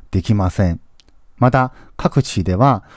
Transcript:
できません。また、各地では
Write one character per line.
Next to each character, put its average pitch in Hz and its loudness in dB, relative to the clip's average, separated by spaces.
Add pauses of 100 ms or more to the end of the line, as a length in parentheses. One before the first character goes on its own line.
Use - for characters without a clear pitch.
で 95 -2
き 113 0
ま 98 0
せ 90 0
ん。 80 -6 (580)
ま 127 2
た、 127 0 (260)
各 147 0
地 - -4
で 90 -2
は 120 2 (140)